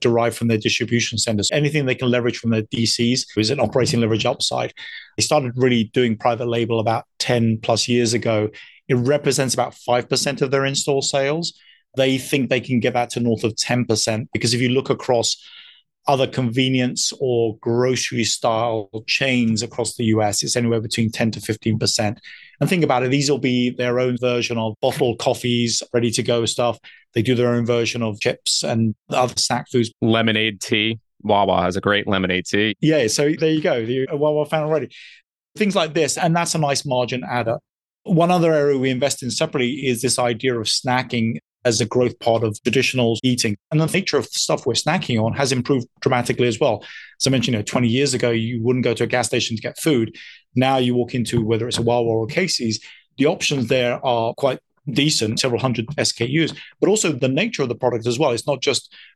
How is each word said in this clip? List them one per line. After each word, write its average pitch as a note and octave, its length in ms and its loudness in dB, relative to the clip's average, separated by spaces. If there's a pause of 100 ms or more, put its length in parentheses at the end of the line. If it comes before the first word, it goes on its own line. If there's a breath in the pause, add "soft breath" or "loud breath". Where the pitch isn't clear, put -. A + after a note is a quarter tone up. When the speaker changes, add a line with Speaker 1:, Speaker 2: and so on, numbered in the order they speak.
Speaker 1:
derive A#2 340 2
from A#2 120 -2
their A2+ 100 2
distribution A2+ 600 -2
centers. G#2 340 0
Anything D3 340 0
they B2+ 100 0
can B2+ 140 -2
leverage A#2+ 280 0
from A#2 140 -2
their A2 120 0
D A2+ 220 -2
Cs A#2+ 400 0 (120)
is A2 120 2
an C#3 100 -2
operating A#2 400 2
leverage A2+ 260 0
upside. B2 480 -2 (440 loud breath)
They A2 60 0
started C3+ 320 0
really B2 300 2
doing A#2 320 0
private A#2+ 300 0
label A#2 320 0
about A2+ 260 0 (140)
ten A#2 420 2
plus - 260 0
years A#2+ 260 2
ago. A2 360 0 (380 loud breath)
It C3+ 80 2
represents C3+ 580 2
about A#2+ 200 -2
five B2 360 -2
percent C#3+ 320 -2
of C3 100 0
their C#3 140 2
in-store C3+ 360 -2
sales. C#3+ 520 -2 (440 soft breath)
They C3+ 200 2
think C3 320 0
they B2+ 120 2
can B2 180 0
get A#2 140 0
that A#2+ 180 0
to - 80 -4
north A#2+ 240 0
of A2 120 0
ten A#2+ 300 0
percent, A2 460 -2
because A2+ 220 -2
if A#2+ 80 0
you B2 80 2
look C3 200 0
across A#2+ 460 0 (720 loud breath)
other C3+ 180 2
convenience B2+ 960 0
or A#2 400 0
grocery B2 640 0
style A2+ 680 -2 (160)
chains A#2+ 560 0
across A2+ 340 -6
the A#2+ 100 -2
U A2 180 2
S, G2+ 180 -2
it's - 140 -4
anywhere A#2 260 0
between A2 300 -2
ten A#2 200 0
to G#2+ 80 -8
fifteen G#2+ 380 -2
percent. G#2+ 420 -2 (400 loud breath)
And D3+ 80 2
think F3 160 2
about B2+ 200 2
it, B2+ 80 0
these C#3+ 180 2
will C#3+ 80 2
be B2 320 0
their B2 300 -2
own B2+ 200 0
version A#2+ 380 -2
of A2+ 240 -4
bottled A#2+ 380 0
coffees, A#2+ 640 0 (100)
ready A#2+ 180 2
to B2 120 -2
go A#2+ 220 0
stuff. A#2+ 340 0 (340 loud breath)
They A#2 80 0
do B2 140 2
their A#2+ 180 2
own A#2+ 120 0
version A#2 360 0
of G#2+ 180 -4
chips - 440 -2
and A2+ 320 0 (140)
other B2+ 260 0
snack - 340 -2
foods. A#2 220 0 (100)
Speaker 2:
Lemonade A2 580 2
tea. A2 400 -2 (220)
Wawa G2 400 4
has F2+ 140 0
a G2 60 -4
great G2+ 260 0
lemonade F#2 380 0
tea. G#2 340 0
Speaker 1:
Yeah, D3+ 280 2
so D3 300 0
there D#3+ 140 0
you D#3 100 0
go. D#3+ 160 0
You're B2+ 320 -4
a D#3 80 -6
Wawa D3+ 280 0
fan D#3 180 -2
already. D3+ 260 -2 (680 loud breath)
Things G3+ 200 0
like D#3+ 180 0
this, D3 240 0
and E3+ 180 2
that's E3+ 200 0
a E3 40 0
nice C#3+ 240 0
margin B2 400 -2
adder. A#2+ 340 -2 (460)
One E3+ 280 4
other E3 220 4
area C#3+ 240 4
we C3 120 0
invest C3 320 -2
in B2+ 80 -6
separately C#3 560 -2
is B2 160 0
this B2+ 160 0
idea A#2+ 420 0
of G#2+ 60 -4
snacking B2 720 -2 (260)
as A#2+ 160 2
a A#2+ 60 0
growth B2 320 0
part A2+ 260 0
of G#2+ 200 -2
traditional B2 580 2
eating. B2 340 0 (140)
And D#3 100 2
the D#3+ 60 2
nature F3 320 0
of A2+ 80 0
stuff - 400 -2
we're B2 80 0
snacking C3+ 500 0
on A2 100 0
has C3+ 180 0
improved B2+ 360 0 (120)
dramatically B2 480 2
as A#2 120 -2
well. A#2+ 240 0 (360 loud breath)
As - 80 0
I - 20 4
mentioned, B2+ 240 2
you G#2+ 60 0
know, G2+ 40 -4
twenty B2 240 0
years C3 260 2
ago, A#2+ 180 0
you A2+ 320 -2
wouldn't B2+ 200 2
go A#2 120 2
to A#2+ 80 0
a A2+ 40 -2
gas B2 200 0
station A#2 280 -2
to G#2+ 60 -6
get - 180 -10
food. A#2+ 360 0 (400 loud breath)
Now C3 220 4
you B2 180 2
walk A#2+ 180 -2
into, A#2 320 0
whether A2 220 0
it's A#2+ 100 -4
a A#2 60 0
Wawa A#2 240 2
or A2+ 180 0
Casey's, A#2+ 580 -2 (340 loud breath)
the C3+ 100 4
options C3+ 400 0
there B2+ 360 0
are A#2+ 300 0
quite C3 260 0 (300)
decent, C#3+ 500 0
several A#2+ 220 0
hundred A#2+ 240 0 (140)
S A#2+ 120 0
K - 140 -4
Us, C#3+ 260 0 (280 loud breath)
but F3 100 4
also F3+ 220 2
the C3 180 0
nature D3 320 -2
of B2+ 80 -2
the A#2 60 -4
product A#2+ 320 -2
as A#2+ 100 -2
well. C#3+ 140 2
It's A2+ 160 -4
not C#3 160 -2
just - 280 -2 (240 loud breath)